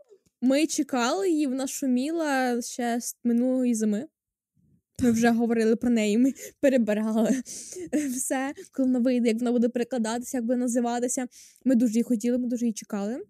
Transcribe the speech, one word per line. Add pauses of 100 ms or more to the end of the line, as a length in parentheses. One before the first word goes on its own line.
(400)
ми
чекали
її,
вона
шуміла
ще
з
минулої
зими. (960)
Ми
вже
говорили
про
неї,
ми (280)
перебирали
<laughs> (680)
все, (180)
коли
вона
вийде,
як
вона
буде
перекладатися,
як
буде
називатися. (380)
Ми
дуже
її
хотіли,
ми
дуже
її
чекали.